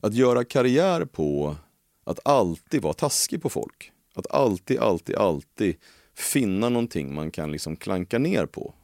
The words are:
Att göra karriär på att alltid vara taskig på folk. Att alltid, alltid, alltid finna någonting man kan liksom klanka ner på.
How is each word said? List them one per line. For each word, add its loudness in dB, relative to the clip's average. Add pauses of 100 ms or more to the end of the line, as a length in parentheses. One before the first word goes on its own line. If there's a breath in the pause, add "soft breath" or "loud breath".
Att 0
göra 4
karriär 2
på -2 (480)
att -6
alltid 2
vara 0
taskig -2
på -4
folk. -10 (220)
Att -10
alltid, 0
alltid, 0
alltid 0 (380 soft breath)
finna 0
någonting -2
man -6
kan -6
liksom -6
klanka -2
ner 0
på. -12